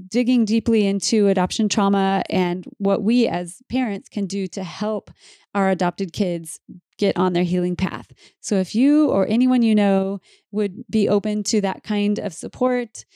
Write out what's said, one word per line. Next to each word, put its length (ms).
digging 360
deeply 420
into 400
adoption 420
trauma 640
and 340
what 240
we 240
as 420
parents 400
can 180
do 200
to 160
help 480
our 160
adopted 440
kids 480
get 200
on 160
their 100
healing 320
path. 380
So 160
if 160
you 360
or 180
anyone 360
you 120
know 460
would 360
be 200
open 360
to 180
that 200
kind 380
of 120
support, 720